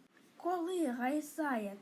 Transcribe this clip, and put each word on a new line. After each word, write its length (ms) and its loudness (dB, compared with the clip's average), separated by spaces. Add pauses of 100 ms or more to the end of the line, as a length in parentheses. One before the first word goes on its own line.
(380)
Коли 500 0
гайсає 960 0